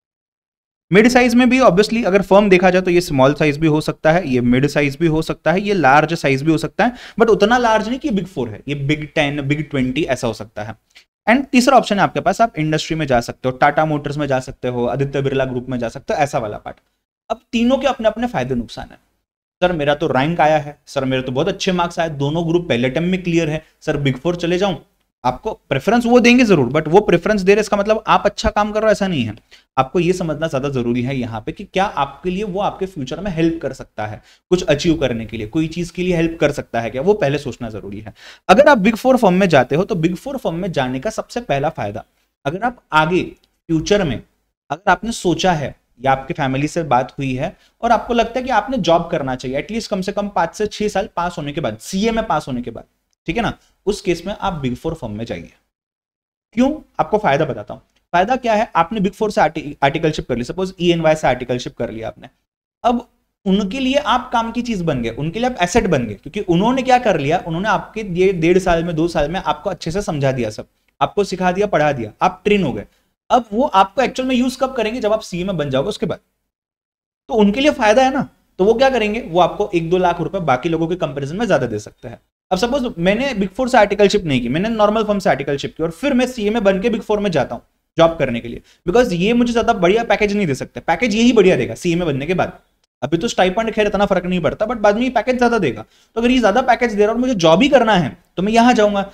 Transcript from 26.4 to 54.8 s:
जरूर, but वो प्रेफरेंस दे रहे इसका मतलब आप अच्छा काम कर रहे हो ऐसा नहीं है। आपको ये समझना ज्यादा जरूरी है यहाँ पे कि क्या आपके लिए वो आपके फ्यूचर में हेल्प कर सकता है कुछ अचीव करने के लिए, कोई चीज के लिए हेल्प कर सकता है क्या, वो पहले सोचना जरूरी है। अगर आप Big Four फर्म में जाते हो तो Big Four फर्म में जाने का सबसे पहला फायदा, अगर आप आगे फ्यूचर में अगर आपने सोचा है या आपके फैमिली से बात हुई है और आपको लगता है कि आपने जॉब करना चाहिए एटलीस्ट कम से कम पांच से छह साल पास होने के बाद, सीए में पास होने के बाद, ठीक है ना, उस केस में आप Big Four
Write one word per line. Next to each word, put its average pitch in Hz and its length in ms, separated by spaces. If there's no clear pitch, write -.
जरूर, 165 280
but 151 160
वो 170 120
प्रेफरेंस 196 420
दे 190 120
रहे 208 80
इसका 208 160
मतलब 214 300
आप 185 180
अच्छा 208 240
काम 208 220
कर 208 80
रहे 214 80
हो 214 40
ऐसा 196 160
नहीं 151 160
है। 110 120
आपको 131 220
ये 175 140
समझना 160 340
ज्यादा 143 220
जरूरी 120 320
है 135 160
यहाँ 113 280
पे 160 60
कि - 120
क्या 185 220
आपके 208 440
लिए 180 140
वो 196 180
आपके 185 240
फ्यूचर 156 340
में 202 120
हेल्प 165 300
कर 135 120
सकता 110 320
है 107 160
कुछ 180 120
अचीव 147 340
करने 120 280
के 113 120
लिए, 107 100
कोई 160 200
चीज 165 240
के 180 120
लिए 180 120
हेल्प 165 240
कर 147 120
सकता 120 300
है 117 80
क्या, 127 120
वो 190 120
पहले 147 240
सोचना 123 320
जरूरी 101 300
है। 104 140
अगर 269 200
आप 269 80
Big 214 180
Four 254 220
फर्म 208 160
में 190 160
जाते 135 260
हो 175 80
तो - 120
Big 170 220
Four 269 200
फर्म 175 180
में 180 160
जाने 131 280
का 151 100
सबसे 214 320
पहला 147 280
फायदा, 110 340
अगर 175 180
आप 247 180
आगे 156 280
फ्यूचर - 840
में 117 180
अगर 156 220
आपने 208 200
सोचा 180 420
है 139 220
या 131 100
आपके 135 220
फैमिली 139 340
से 170 160
बात 127 340
हुई 135 180
है 156 200
और 233 100
आपको 214 220
लगता 233 260
है 247 60
कि 262 60
आपने 247 260
जॉब 220 340
करना 135 240
चाहिए 131 220
एटलीस्ट 214 340
कम 190 100
से 196 100
कम 202 180
पांच 175 260
से 214 120
छह 208 200
साल 202 280
पास 175 220
होने 147 160
के 160 80
बाद, 110 160
सीए 208 340
में 220 160
पास 156 200
होने 123 140
के 120 100
बाद, - 120
ठीक 165 80
है 226 80
ना, 143 100
उस 208 140
केस 170 240
में 101 160
आप 156 220
Big 123 120
Four 160 180